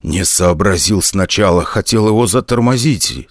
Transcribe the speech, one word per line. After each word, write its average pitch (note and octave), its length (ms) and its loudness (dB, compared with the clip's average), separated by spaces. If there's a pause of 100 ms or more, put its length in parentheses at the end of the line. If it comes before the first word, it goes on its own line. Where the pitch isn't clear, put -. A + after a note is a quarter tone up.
«Не F2 220 -4
сообразил F2+ 760 0
сначала, F#2 640 0
хотел G#2+ 420 0
его A2 200 2
затормозить. A#2+ 1040 -2